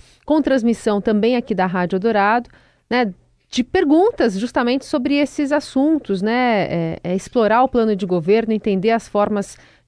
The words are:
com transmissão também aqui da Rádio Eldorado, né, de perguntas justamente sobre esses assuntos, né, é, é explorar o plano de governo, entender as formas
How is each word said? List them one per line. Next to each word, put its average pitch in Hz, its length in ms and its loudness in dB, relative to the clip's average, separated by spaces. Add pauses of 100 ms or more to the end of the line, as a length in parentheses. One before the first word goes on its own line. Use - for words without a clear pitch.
(260)
com 302 160 2
transmissão 226 600 0
também 220 340 2
aqui 240 180 -4
da 185 120 0
Rádio 180 320 -2
Eldorado, 214 520 0 (400)
né, 233 240 0 (360)
de 247 140 -2
perguntas 320 760 2
justamente 247 460 -2
sobre 285 300 -2
esses 285 360 0
assuntos, 285 720 0
né, 226 480 0
é, 165 340 -4
é 180 120 -4
explorar 220 480 2
o 269 40 2
plano 220 280 0
de 196 100 -4
governo, 196 480 0
entender 208 380 0
as 226 180 -2
formas 208 480 -2 (300)